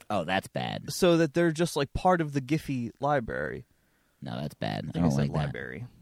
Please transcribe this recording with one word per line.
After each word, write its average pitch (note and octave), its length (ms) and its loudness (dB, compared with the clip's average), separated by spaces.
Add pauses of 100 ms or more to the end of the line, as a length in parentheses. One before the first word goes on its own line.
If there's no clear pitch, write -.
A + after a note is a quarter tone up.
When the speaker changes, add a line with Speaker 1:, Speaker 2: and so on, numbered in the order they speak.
Speaker 1:
Oh, G2 160 0
that's F#2+ 240 -2
bad. A#1+ 420 -6
Speaker 2:
So E3+ 280 6
that D#3+ 160 2
they're E3+ 180 4
just, E3 240 0
like, C#3+ 160 0
part F3+ 300 4
of D3 100 -4
the C#3 80 -2
Giphy C3 580 -2
library. G#2+ 680 -2 (560)
Speaker 1:
No, B1 180 -8
that's D2 140 -6
bad. G#1 320 -6
Speaker 2:
I - 20 -8
Speaker 1:
I - 40 -8
Speaker 2:
think - 40 -10
I E2 40 0
Speaker 1:
don't E2 100 4
Speaker 2:
said C#2 80 2
Speaker 1:
like C#2+ 140 0
that. F2 60 0
Speaker 2:
library. C#2 480 -2 (160)